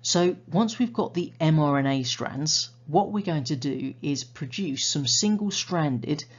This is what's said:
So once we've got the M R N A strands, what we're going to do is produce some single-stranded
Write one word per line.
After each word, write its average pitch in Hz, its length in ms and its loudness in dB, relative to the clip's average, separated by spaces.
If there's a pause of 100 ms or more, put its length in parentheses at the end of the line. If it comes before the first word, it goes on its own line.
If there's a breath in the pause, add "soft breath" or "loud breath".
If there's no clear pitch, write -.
So 175 360 2 (120)
once 220 300 0
we've 240 140 0
got 180 200 -2
the 175 260 -4
M 156 200 6
R 143 180 4
N 139 80 2
A 135 180 0
strands, - 680 -4 (180)
what 196 240 2
we're 208 120 -2
going 156 200 0
to 143 120 -2
do 131 460 -4
is 143 220 -2
produce 143 640 -6
some 143 200 0
single-stranded 170 1200 0 (160 loud breath)